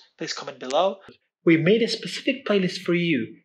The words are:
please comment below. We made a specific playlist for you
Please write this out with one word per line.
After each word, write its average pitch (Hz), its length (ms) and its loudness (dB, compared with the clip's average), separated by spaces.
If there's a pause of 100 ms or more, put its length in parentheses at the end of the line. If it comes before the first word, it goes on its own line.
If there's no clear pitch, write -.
(180)
please - 160 -10
comment 143 260 -12
below. 156 380 0 (480)
We 165 140 6
made 202 240 4
a 220 60 0
specific - 580 -6
playlist 190 340 0
for 175 140 -2
you 165 500 -2